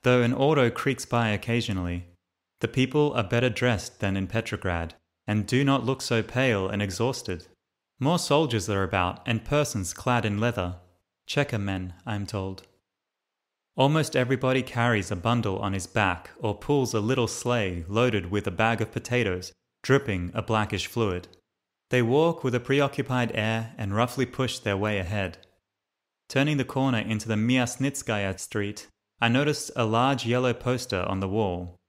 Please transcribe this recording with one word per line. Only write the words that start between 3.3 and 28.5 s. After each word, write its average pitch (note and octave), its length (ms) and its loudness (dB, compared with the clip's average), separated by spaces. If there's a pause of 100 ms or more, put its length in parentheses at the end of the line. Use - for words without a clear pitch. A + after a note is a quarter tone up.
dressed A#2 520 0
than G2 160 0
in F#2+ 100 -2
Petrograd, F2+ 680 -4 (300)
and G#2 220 0
do B2+ 160 2
not C#3 220 2
look C3 160 -2
so A2+ 200 0
pale A2 460 0
and G2+ 140 -2
exhausted. G2+ 680 -4 (540)
More E3 180 2
soldiers C#3 500 2
are G2 140 2
about, F#2 420 0
and A#2 200 -2
persons C#3+ 480 0
clad A#2+ 320 0
in G#2 160 0
leather. F#2 340 -2 (500)
Cheka C3+ 320 -2
men, F#2+ 360 -4 (120)
I'm G#2 200 -4
told. F#2+ 380 -6 (1120)
Almost D3 400 2
everybody B2+ 440 2
carries A#2 480 0
a G#2 60 -2
bundle G#2 440 0
on G#2 120 -4
his F#2+ 160 -4
back F#2 500 -2
or G#2+ 160 -2
pulls C3+ 400 0
a A2+ 60 2
little A#2 300 0
sleigh G2 580 -2
loaded G#2 420 2
with G2 160 -2
a G2 60 -4
bag A2 300 2
of A2 100 -4
potatoes, G2+ 600 -2 (300)
dripping G2+ 500 2
a A2 80 -2
blackish G#2+ 440 0
fluid. G2 440 -2 (640)
They B2+ 100 4
walk D3+ 420 2
with B2+ 100 0
a B2 60 2
preoccupied C3 720 0
air A2+ 440 -2
and G2+ 180 -4
roughly B2 300 0
push B2+ 340 -4
their G2+ 160 0
way G#2 240 0
ahead. F#2 380 -4 (920)
Turning C#3+ 300 2
the C3 80 0
corner C3 340 0
into A2 300 -4
the A2 60 2
Miasnitskaya A#2 1000 0
street, G#2 500 -6 (340)